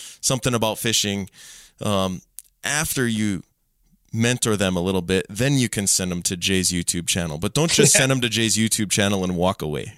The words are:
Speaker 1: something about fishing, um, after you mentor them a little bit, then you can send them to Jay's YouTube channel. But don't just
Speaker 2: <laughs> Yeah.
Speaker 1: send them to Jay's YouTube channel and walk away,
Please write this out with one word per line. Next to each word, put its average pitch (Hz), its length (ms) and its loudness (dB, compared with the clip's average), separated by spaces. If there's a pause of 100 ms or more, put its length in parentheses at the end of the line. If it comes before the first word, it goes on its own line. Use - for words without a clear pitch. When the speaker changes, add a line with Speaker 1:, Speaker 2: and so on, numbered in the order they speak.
(220)
Speaker 1:
something 127 320 -2
about 110 260 0
fishing, 101 500 -2 (520)
um, 95 400 0 (420)
after 147 420 0
you 107 380 0 (720)
mentor 117 440 0
them 92 180 2
a 87 60 0
little 95 200 0
bit, 92 280 0
then 120 240 0
you 127 160 2
can 98 180 -4
send 92 240 0
them 87 120 -4
to 95 140 -2
Jay's 92 340 0
YouTube 87 360 -2
channel. 85 300 -2
But 98 160 -4
don't 160 180 2
just 143 220 6
Speaker 2:
<laughs> - 20 6
Yeah. - 60 4
Speaker 1:
send 131 100 2
them 131 100 0
to 120 80 0
Jay's 107 280 0
YouTube 107 340 0
channel 101 320 2
and 90 120 -2
walk 90 260 0
away, 76 360 -6